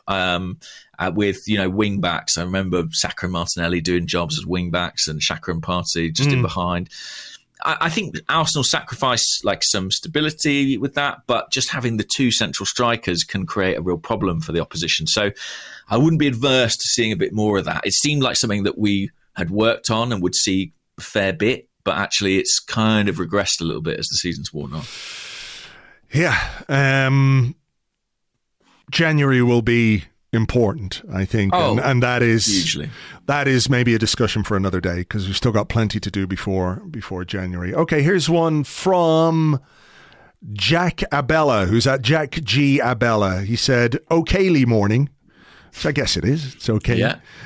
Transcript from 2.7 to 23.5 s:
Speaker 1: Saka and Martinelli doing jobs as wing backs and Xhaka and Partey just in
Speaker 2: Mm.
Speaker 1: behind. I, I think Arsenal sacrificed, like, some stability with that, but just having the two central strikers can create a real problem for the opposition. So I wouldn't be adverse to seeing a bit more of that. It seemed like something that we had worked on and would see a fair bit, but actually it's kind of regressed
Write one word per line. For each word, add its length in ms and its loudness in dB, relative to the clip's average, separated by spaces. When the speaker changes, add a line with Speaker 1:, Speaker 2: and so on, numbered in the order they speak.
Speaker 1:
Saka 360 -4
and 60 -4
Martinelli 480 -2
doing 280 0
jobs 280 -2
as 80 -8
wing 280 -4
backs 340 -2
and 140 -6
Xhaka 320 -4
and 100 -6
Partey 500 -4
just 180 0
in 100 2
Speaker 2:
Mm. 20 2
Speaker 1:
behind. 460 -2
I, 180 -2
I 80 0
think 260 -4
Arsenal 340 0
sacrificed, 800 -2
like, 220 -2
some 260 0
stability 880 0
with 160 -4
that, 320 -4
but 240 0
just 200 -2
having 260 -2
the 100 -2
two 140 2
central 360 -2
strikers 580 0
can 220 -6
create 300 0
a 60 -4
real 160 -2
problem 420 -2
for 120 -8
the 80 0
opposition. 480 -4
So 240 2
I 80 0
wouldn't 240 4
be 80 4
adverse 480 2
to 120 -4
seeing 220 2
a 60 -2
bit 160 -2
more 260 2
of 60 0
that. 200 -4
It 100 0
seemed 280 2
like 140 0
something 260 0
that 160 -2
we 320 0
had 160 -4
worked 400 0
on 220 0
and 100 -2
would 140 0
see 360 0
a 20 -14
fair 320 0
bit, 360 -2
but 140 -2
actually 420 0
it's 220 0
kind 480 2
of 80 0
regressed 440 -2